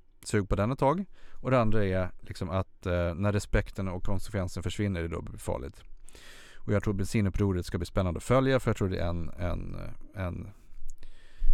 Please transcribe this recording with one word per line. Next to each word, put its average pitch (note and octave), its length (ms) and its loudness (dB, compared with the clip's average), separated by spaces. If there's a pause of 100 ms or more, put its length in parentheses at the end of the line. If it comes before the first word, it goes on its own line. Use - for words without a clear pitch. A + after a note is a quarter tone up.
(240)
Sug - 260 0
på - 60 2
den G#2 160 0
ett C3+ 80 -4
tag. D#3 260 2 (360)
Och B2+ 100 -2
det C3 80 6
andra A2 260 6
är F#2 260 0 (100)
liksom - 280 -8
att, - 360 -4
eh, F2 280 0
när G2+ 180 0
respekten G2 560 0
och F2+ 160 -4
konsekvensen F#2 600 0
försvinner, G2 380 -2
det E2 60 -2
då E2+ 140 -6
blir - 160 -10
farligt. - 460 -6 (760)
Och - 160 -2
jag G2+ 100 2
tror G#2+ 100 2
bensinupproret G2 720 2
ska - 120 -6
bli F2 80 -2
spännande F#2 320 0
att - 60 -10
följa, C3 360 4
för - 100 -2
jag G#2+ 80 0
tror G2 120 0
det F2 100 -4
är F2+ 100 0
en, E2+ 200 -2
en, F2 460 -4 (400)
en, F2+ 320 -8 (1080)